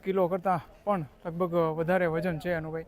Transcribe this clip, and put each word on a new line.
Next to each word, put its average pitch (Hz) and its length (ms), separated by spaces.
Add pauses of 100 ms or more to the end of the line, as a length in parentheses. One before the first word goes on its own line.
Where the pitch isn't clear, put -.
કિલો 185 240
કરતાં 180 320 (240)
પણ 190 200 (220)
લગભગ 170 280
વધારે 165 520
વજન 165 320
છે 180 120
એનું 160 220
ભાઈ. 165 160